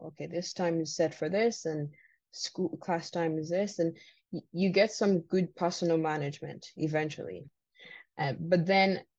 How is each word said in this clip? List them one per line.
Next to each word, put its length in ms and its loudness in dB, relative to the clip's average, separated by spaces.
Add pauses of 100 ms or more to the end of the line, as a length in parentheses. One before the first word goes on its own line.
"Okay, 200 -10
this 260 -6
time 260 0
is 160 -4
set 180 2
for 160 -4
this 360 0
and 280 -4 (380)
school 460 -4
class 320 -4
time 280 -2
is 120 -6
this," 300 -2
and 160 2 (360)
y-, 100 -6 (100)
you 180 2
get 220 4
some 300 4
good 340 0
personal 420 2
management 760 -4
eventually. 760 -4 (680)
Uh, 200 0
but 280 2
then 380 4 (140)